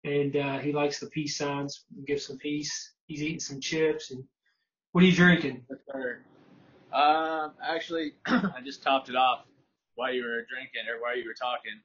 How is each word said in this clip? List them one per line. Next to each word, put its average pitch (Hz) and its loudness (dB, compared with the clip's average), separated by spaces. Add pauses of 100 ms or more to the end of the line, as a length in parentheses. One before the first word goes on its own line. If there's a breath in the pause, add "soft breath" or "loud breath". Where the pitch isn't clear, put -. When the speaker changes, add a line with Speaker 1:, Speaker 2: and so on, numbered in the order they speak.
Speaker 1:
and, 143 0
uh, 139 -2
he 147 -2
likes 147 0
the 135 -10
peace 147 -4
signs. 143 -4 (200)
Give 143 -2
some 131 -12
peace. 147 -6 (140)
He's 151 -8
eating 160 -4
some 139 -10
chips. 156 0
And 131 -12 (720)
what 180 8
are 185 10
you 175 8
drinking? 160 6
Speaker 2:
Yes, 131 -10 (120)
sir. 127 -6 (720)
Um, 156 2
actually, 160 -4
<clears throat> - -16
I 185 0
just 135 -14
topped 135 0
it 123 -6
off 127 2 (500)
while 127 -4
you 123 -2
were 117 -6
drinking 127 -10
or 117 -6
while 120 -4
you 117 -6
were 113 -10
talking. 110 -6